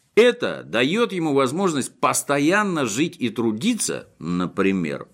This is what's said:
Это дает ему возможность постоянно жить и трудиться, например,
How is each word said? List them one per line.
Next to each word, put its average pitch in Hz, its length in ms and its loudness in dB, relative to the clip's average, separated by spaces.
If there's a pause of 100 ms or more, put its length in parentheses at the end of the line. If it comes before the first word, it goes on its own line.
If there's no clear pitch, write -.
(160)
Это 202 480 2
дает 135 500 0
ему 160 200 -2
возможность 139 680 0
постоянно 147 840 0
жить 127 340 -2
и 120 100 0
трудиться, 117 800 -2 (100)
например, 87 960 -2